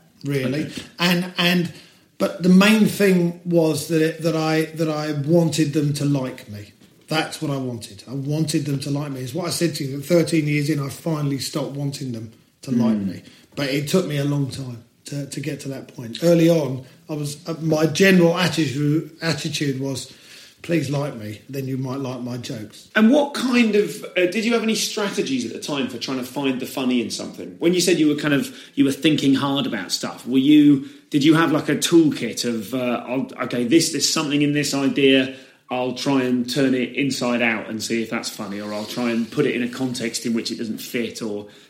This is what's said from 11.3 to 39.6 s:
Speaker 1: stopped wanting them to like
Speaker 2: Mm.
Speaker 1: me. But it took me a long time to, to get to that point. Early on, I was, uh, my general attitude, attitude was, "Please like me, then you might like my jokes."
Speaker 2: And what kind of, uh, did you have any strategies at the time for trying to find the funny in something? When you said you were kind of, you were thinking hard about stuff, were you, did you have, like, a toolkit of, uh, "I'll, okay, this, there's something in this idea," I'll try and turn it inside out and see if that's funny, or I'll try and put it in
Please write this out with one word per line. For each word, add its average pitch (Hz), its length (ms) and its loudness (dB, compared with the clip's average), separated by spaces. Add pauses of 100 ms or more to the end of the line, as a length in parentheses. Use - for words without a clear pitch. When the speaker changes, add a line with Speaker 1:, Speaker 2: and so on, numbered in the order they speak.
Speaker 1:
stopped - 320 -6
wanting 139 400 -6
them 110 200 -10 (320)
to 135 80 -10
like 113 260 2
Speaker 2:
Mm. 98 100 -4
Speaker 1:
me. 85 140 -8 (340)
But 143 140 -4
it 143 180 -2
took 185 200 2
me 147 100 -4
a 139 80 0
long 143 240 0
time 123 340 -12 (220)
to, 143 220 -8
to 143 120 -10
get 139 220 -8
to 139 80 -10
that 131 260 -12
point. 117 280 -12
Early 165 260 6
on, 135 340 0 (240)
I 160 60 -8
was, 147 240 -6 (100)
uh, 165 140 -6
my 156 240 2
general 175 500 6
attitude, 147 760 0 (100)
attitude 147 580 -4
was, 135 320 -8 (520)
"Please 156 260 -2
like 143 340 -4
me, 107 240 -12
then 135 200 -8
you 131 100 -4
might 131 220 -6
like 127 220 -6
my 123 160 -8
jokes." 113 580 -12
Speaker 2:
And 220 160 6
what 294 240 4
kind 240 400 2
of, 175 280 0 (140)
uh, 180 80 4 (100)
did 220 100 0
you 233 80 2
have 220 100 0
any 220 120 0
strategies 139 720 -2
at - 80 -8
the - 60 -12
time 139 300 -4
for - 100 -10
trying 131 180 -6
to 127 120 -8 (100)
find 135 200 0
the 127 60 -6
funny 127 340 0
in 104 120 -2
something? 90 480 -10
When 175 160 4
you 175 60 2
said 180 180 4
you 156 80 4
were 147 80 2
kind 147 180 0
of, 131 160 0 (240)
you 139 120 4
were 139 60 2 (140)
thinking 139 300 4
hard 139 320 0
about 104 240 -6
stuff, - 340 -8
were 127 140 2
you, 147 500 6 (220)
did 143 120 2
you 160 120 8
have, 170 160 4
like, 156 180 0
a 147 60 2
toolkit 156 720 2
of, 113 280 -4
uh, 123 320 -2
"I'll, 127 220 -4 (180)
okay, 123 200 -2
this, 160 260 4
there's 143 180 -2
something 147 320 0
in 147 120 2
this 143 200 0
idea," 135 600 4 (360)
I'll 123 220 -2
try 135 300 0
and 123 260 0
turn 135 260 2
it 123 180 -2
inside 127 480 0
out 113 280 -2
and 110 120 -8
see 113 220 -2
if 107 60 -8
that's - 200 -6
funny, 104 320 -10
or 104 120 -8
I'll 107 120 -6
try 120 260 -2
and 113 200 -2
put 139 140 2
it 117 100 0
in 123 80 -2